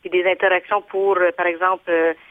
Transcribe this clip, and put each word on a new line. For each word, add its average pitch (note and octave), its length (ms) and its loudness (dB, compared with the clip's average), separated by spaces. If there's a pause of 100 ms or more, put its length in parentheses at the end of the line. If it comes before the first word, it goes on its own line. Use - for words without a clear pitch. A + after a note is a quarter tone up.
Puis F3+ 100 -12
des F3+ 180 0
interactions F#3 540 0
pour, G3 360 0
euh, F3+ 180 2
par F3+ 100 -2
exemple, F3+ 420 -2
euh, E3 240 2 (180)